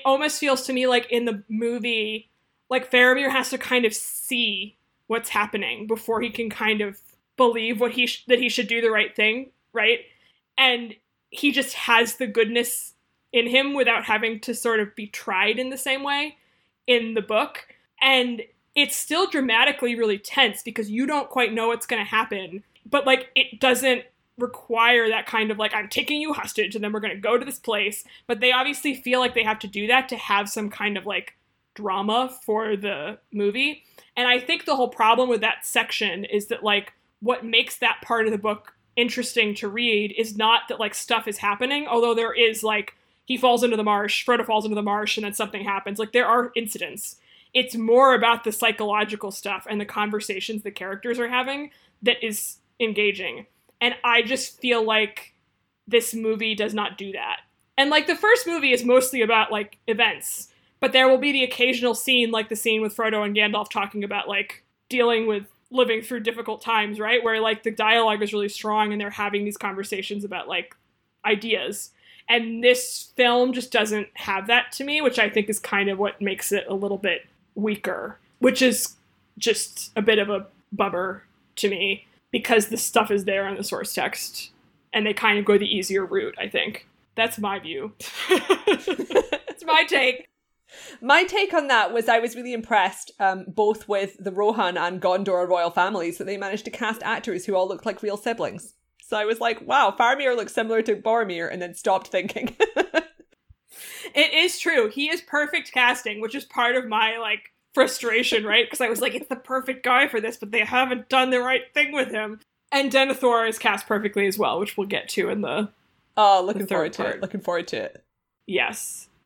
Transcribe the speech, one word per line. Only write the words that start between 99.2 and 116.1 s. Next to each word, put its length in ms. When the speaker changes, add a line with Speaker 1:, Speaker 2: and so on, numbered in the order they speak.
Speaker 2:
was 140
like, 200
"Wow, 360
Faramir 380
looks 200
similar 280
to 140
Boromir," 560
and 80
then 140
stopped 340
thinking. 520
<laughs> 60
Speaker 1:
It 200
is 240
true. 320
He 180
is 140
perfect 500
casting, 480
which 140
is 100
part 320
of 100
my, 300
like, 360
frustration, 720
right? 240
'Cause 140
I 80
was 100
like, 140
"It's 140
the 80
perfect 460
guy 260
for 120
this, 160
but 140
they 100
haven't 480
done 220
the 100
right 220
thing 200
with 180
him." 300
And 220
Denethor 560
is 100
cast 280
perfectly 400
as 120
well, 220
which 160
we'll 100
get 240
to 200
in 100
the, 300